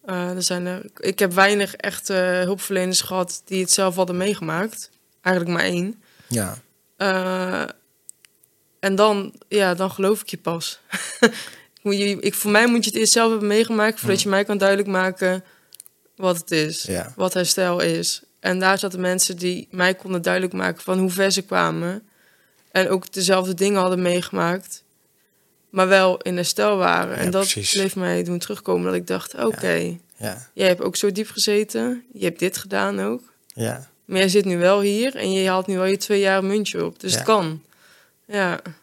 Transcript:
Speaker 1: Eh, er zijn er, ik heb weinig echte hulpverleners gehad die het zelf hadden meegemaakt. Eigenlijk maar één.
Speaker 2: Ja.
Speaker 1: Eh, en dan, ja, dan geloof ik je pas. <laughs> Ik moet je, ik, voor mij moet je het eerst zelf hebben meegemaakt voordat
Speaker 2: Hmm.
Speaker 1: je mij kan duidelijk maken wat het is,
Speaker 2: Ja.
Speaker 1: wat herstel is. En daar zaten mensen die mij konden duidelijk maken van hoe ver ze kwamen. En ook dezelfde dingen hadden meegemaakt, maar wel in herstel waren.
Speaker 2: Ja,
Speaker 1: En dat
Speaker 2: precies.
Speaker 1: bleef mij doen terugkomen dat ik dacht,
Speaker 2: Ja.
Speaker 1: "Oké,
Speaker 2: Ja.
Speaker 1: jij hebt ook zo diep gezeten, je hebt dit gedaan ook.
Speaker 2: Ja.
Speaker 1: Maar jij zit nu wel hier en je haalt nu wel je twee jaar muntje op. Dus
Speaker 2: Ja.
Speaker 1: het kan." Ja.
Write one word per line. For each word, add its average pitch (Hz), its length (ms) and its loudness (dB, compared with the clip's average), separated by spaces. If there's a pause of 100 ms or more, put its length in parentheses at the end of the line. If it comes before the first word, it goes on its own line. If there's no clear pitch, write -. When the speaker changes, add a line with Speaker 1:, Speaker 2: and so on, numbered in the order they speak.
Speaker 1:
Eh, 180 260 -4
er 180 120 -6
zijn 180 240 -2
er, 180 160 -8 (140)
ik - 220 -4
heb 185 140 2
weinig 196 420 4
echte - 380 -6 (320)
hulpverleners 185 560 0
gehad 185 440 -4
die 190 160 -4
het 180 100 -2
zelf 190 240 2
hadden 180 220 0
meegemaakt. 185 760 -4 (320)
Eigenlijk 175 340 0
maar 170 100 0
één. 180 360 -4 (260)
Speaker 2:
Ja. 104 300 -2 (380)
Speaker 1:
Eh, 185 680 0 (1160)
en 196 140 0
dan, 202 380 4 (160)
ja, 196 260 2
dan 185 160 -2
geloof 196 300 0
ik - 80 -12
je - 100 -8
pas. 165 400 -6 (420)
<laughs> 226 100 6 (480)
Ik - 60 -20
moet 202 140 0
je, 202 60 0 (160)
ik, 202 140 -2
voor 208 160 -2
mij 214 180 6
moet 233 160 4
je 220 60 -2
het 208 80 -4
eerst 220 140 4
zelf 226 180 4
hebben 214 180 0
meegemaakt 220 520 2
voordat 196 220 0
Speaker 2:
Hmm. - 80 0
Speaker 1:
je 190 60 2
mij 208 80 2
kan 208 140 -2
duidelijk 196 300 2
maken 185 560 0 (720)
wat 185 200 0
het - 140 -10
is, 156 320 0
Speaker 2:
Ja. 87 340 -4
Speaker 1:
wat 185 180 -2
herstel 180 460 0
is. 170 420 -2 (180)
En 185 180 0
daar 190 200 4
zaten 185 220 -6
mensen 185 380 0
die 180 320 -4
mij 185 240 2
konden 185 280 -4
duidelijk 180 320 0
maken 185 280 -2
van 185 160 0
hoe 185 120 2
ver 196 200 2
ze 190 120 0
kwamen. 175 600 0 (720)
En 185 160 2
ook 185 240 -2
dezelfde 185 420 0
dingen 196 260 2
hadden 185 220 0
meegemaakt, 180 800 -2 (880)
maar 185 180 2
wel 190 300 6
in 180 180 -4
herstel 208 400 0
waren. 180 400 2
Speaker 2:
Ja, - 60 -6
Speaker 1:
En 180 80 0
dat 190 180 0
Speaker 2:
precies. - 240 -2
Speaker 1:
bleef 190 240 0
mij 180 280 -2
doen 175 140 -2
terugkomen - 460 -2
dat 185 100 0
ik 180 120 -2
dacht, 170 260 -6
Speaker 2:
Ja. - 140 -4
Speaker 1:
"Oké, 175 520 -2 (180)
Speaker 2:
Ja. 110 360 -10
Speaker 1:
jij - 160 0
hebt 180 140 2
ook 180 140 -4
zo 202 160 0
diep 214 180 -6
gezeten, 226 840 -2
je 202 120 -8
hebt 170 140 -2
dit 185 200 -2
gedaan 196 420 -4
ook. 226 220 -4 (240)
Speaker 2:
Ja. 120 420 -6 (160)
Speaker 1:
Maar 190 140 -4
jij 190 100 4
zit 190 160 4
nu 180 140 0
wel 190 220 4
hier 214 360 0
en 190 160 -2
je 190 160 2
haalt 185 180 0
nu 190 100 -2
wel 185 100 0
je 196 100 2
twee 202 240 0
jaar 190 240 2
muntje 196 400 -2
op. 170 160 -8
Dus 185 120 -6
Speaker 2:
Ja. - 60 0
Speaker 1:
het - 80 -4
kan." 165 360 2 (640)
Ja. 185 340 -2 (220)